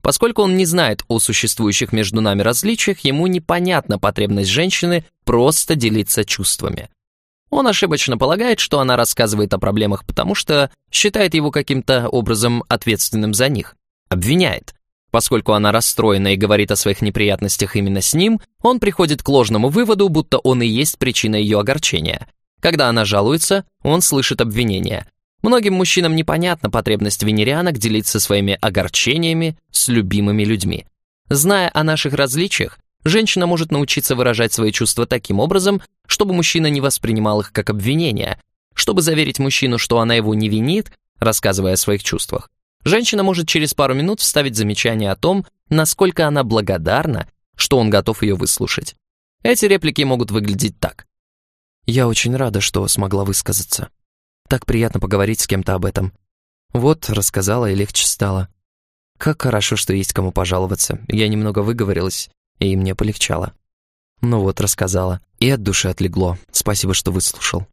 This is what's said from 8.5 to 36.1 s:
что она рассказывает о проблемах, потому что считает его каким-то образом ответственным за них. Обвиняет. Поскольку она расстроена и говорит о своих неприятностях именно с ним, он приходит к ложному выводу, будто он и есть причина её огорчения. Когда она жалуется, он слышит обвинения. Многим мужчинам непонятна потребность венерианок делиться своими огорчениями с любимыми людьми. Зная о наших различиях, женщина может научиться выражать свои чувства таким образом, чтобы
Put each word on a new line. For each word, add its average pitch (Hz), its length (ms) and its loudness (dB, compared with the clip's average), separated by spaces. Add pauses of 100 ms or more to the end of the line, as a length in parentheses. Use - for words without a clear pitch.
что - 180 0
она 127 180 2
рассказывает 107 560 0
о 98 60 0
проблемах, 101 480 0
потому - 300 -2
что 143 340 0 (220)
считает 202 420 2
его 151 160 2
каким-то 131 580 0
образом 117 600 0
ответственным 107 680 0
за 123 140 2
них. 127 260 -4 (340)
Обвиняет. 117 640 0 (380)
Поскольку 113 440 2
она 104 180 2
расстроена 101 640 2
и - 20 2
говорит 104 340 2
о 101 60 2
своих 98 260 0
неприятностях 101 720 0
именно 98 280 0
с - 120 0
ним, 208 260 2 (220)
он 247 160 4
приходит 175 460 0
к - 40 -2
ложному 117 400 4
выводу, 202 400 2
будто 156 300 0
он 127 240 2
и 117 60 2
есть 123 300 0
причина 117 360 0
её 104 240 2
огорчения. 104 680 -2 (320)
Когда 156 280 2
она 117 160 2
жалуется, 127 600 0 (180)
он 156 180 2
слышит - 400 0
обвинения. 104 680 -2 (340)
Многим 214 320 2
мужчинам 175 400 2
непонятна 160 560 -2
потребность 104 540 -2
венерианок 127 540 0
делиться 107 420 -2
своими 98 400 0
огорчениями 160 1000 0 (140)
с - 160 0
любимыми 104 560 2
людьми. 98 420 -2 (420)
Зная 175 460 2
о 151 80 2
наших 156 300 0
различиях, 139 640 -2 (240)
женщина 185 440 2
может 165 260 0
научиться 143 420 0
выражать 120 380 2
свои 110 180 2
чувства 117 360 0
таким 117 340 -2
образом, 190 400 2 (260)
чтобы 196 280 0